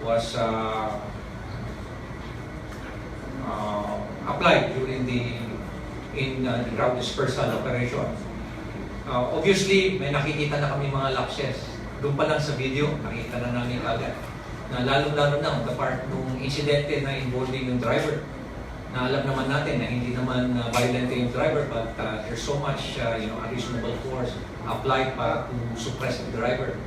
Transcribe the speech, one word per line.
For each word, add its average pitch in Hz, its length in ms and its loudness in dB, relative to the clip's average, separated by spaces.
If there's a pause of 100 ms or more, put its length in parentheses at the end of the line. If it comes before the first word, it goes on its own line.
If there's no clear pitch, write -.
was, 117 320 2
uh, 110 640 0 (2500)
uh, 104 480 -2 (340)
applied - 480 6
during 131 320 0
the, 120 240 0 (800)
in, 131 320 0
uh, 117 160 0
the 107 160 -2
crowd 123 220 4
dispersal - 500 0
operation. 120 560 0 (1000)
Uh, 123 260 2
obviously, 185 640 6
may 143 160 0
nakikita 147 480 2
na 143 160 2
kami 139 160 0
mga 135 240 2
lapses. - 400 -2 (460)
Doon 143 100 2
pa 151 160 4
lang 156 80 4
sa 143 160 2
video, 131 380 2 (100)
nakita 117 400 -4
na 120 220 0
namin 123 180 -2
agad 113 320 0 (540)
na 135 160 0
lalong-lalo 143 560 4
na 151 80 2
on 117 160 0
the 120 160 -2
part 127 320 0
nung 131 160 -2 (160)
insidente 143 560 2
na 135 160 0
involving 127 560 0
yung 123 80 2
driver, - 400 2 (720)
na 127 160 -2
alam 139 160 2
naman 135 240 0
natin 143 320 2
na 113 80 0
hindi 120 240 0
naman, 123 480 2
uh, 117 160 0
violent 123 320 4
yung 123 240 2
driver, 147 400 2
but, 110 240 -2
uh, 107 320 -2
there's 117 160 -4
so 143 160 0
much, 147 400 -2
uh, 117 160 0
you 110 160 -2
know, 113 160 -4
unreasonable 120 560 -2
force 127 320 -2 (320)
applied 135 480 0
para - 320 0
to 127 80 -4 (240)
suppress 127 400 -2
the 120 160 -6
driver. 123 400 0 (120)